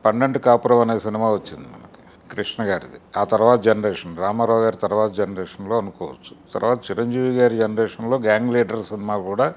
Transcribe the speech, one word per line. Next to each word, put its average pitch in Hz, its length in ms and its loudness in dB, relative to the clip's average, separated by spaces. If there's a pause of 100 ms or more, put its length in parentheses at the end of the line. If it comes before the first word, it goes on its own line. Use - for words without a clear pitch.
పన్నెండు 123 320 2
కాపురం 120 420 4
అనే 113 200 2
సినిమా 107 320 -2
వచ్చింది 78 360 -6
మనకి, - 680 -20
కృష్ణ - 280 -6
గారిది. 98 340 -4 (200)
ఆ 101 60 2
తర్వాత 110 380 4
జనరేషన్, 104 560 0
రామారావు 113 440 0
గారి 110 160 0
తర్వాత 104 340 0
జనరేషన్లో 98 640 -4
అనుకోవచ్చు. 90 600 -10 (160)
తర్వాత 113 380 -2
చిరంజీవి 123 460 -2
గారి 120 200 4
జనరేషన్లో 113 600 -2
గ్యాంగ్ 113 360 2
లీడర్ 113 280 0
సినిమా 104 360 -6
కూడా 104 400 -2